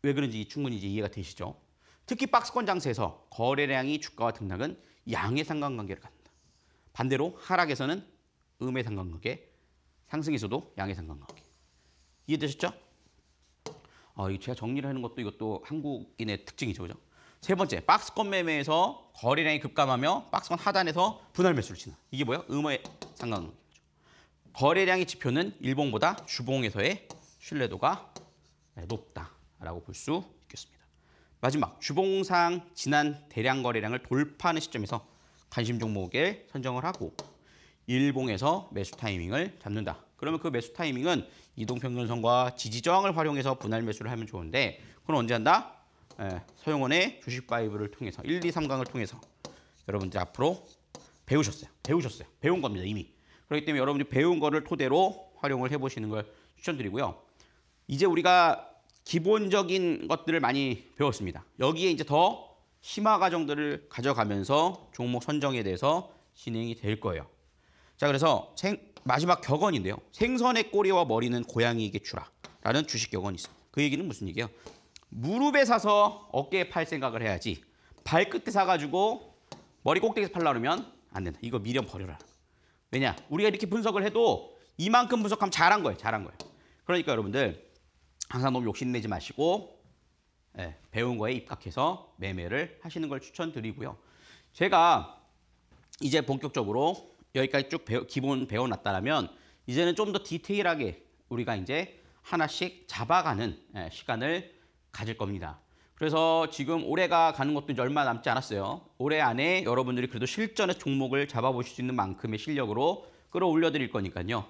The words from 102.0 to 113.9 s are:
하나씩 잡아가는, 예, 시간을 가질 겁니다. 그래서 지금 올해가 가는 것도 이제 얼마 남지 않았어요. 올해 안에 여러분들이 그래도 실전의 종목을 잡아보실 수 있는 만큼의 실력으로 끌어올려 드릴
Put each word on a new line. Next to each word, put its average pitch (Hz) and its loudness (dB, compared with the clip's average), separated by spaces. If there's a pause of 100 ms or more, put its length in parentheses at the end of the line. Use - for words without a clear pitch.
하나씩 175 -4
잡아가는, 117 0 (180)
예, 90 -8
시간을 143 -4 (400)
가질 110 -8
겁니다. 90 -6 (360)
그래서 160 2
지금 156 -4
올해가 165 2
가는 147 -2
것도 147 -4
이제 123 -2
얼마 143 0
남지 117 -2
않았어요. 110 -4 (160)
올해 151 0
안에 151 2
여러분들이 123 0
그래도 127 -4
실전의 214 -2
종목을 139 0
잡아보실 123 -2
수 127 -8
있는 127 -4
만큼의 107 -4
실력으로 139 -2 (220)
끌어올려 165 2
드릴 135 -2